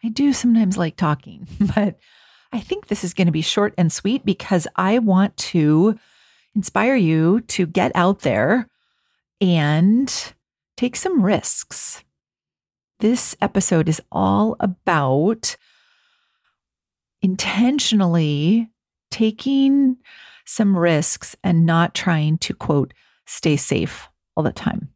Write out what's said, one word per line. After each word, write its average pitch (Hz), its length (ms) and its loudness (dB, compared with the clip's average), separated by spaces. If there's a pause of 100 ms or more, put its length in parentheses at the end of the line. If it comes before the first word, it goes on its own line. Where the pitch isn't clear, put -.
I 226 60 -6
do 277 240 0
sometimes 226 460 2
like 170 180 -2
talking, - 500 -4 (140)
<laughs> 202 160 0
but 202 240 -2 (540)
I 226 80 -4
think - 260 -8
this - 160 -6
is 175 100 -6
gonna 175 200 2
be 156 80 -2
short 208 360 -2
and 170 140 2
sweet 254 320 -4
because 180 420 -2 (120)
I 202 220 0
want 196 360 2
to 165 640 2 (560)
inspire 214 400 0
you 170 460 2
to - 240 -4
get 180 300 -2
out 185 240 2
there 143 500 0 (720)
and 180 920 2 (440)
take 247 180 -4
some 359 260 0
risks. - 800 -4 (1000)
This 233 400 0
episode 185 480 0
is 156 200 -2
all 196 520 0
about 170 960 -2 (1600)
intentionally 190 1500 0 (400)
taking 269 840 2 (480)
some 202 320 0
risks 165 680 0
and 170 220 2
not 165 280 2
trying 156 440 0
to, - 160 -6
quote, 143 400 -2 (320)
"stay - 320 -2
safe" - 500 -4 (300)
all 156 80 -2
the - 80 -2
time. - 420 -8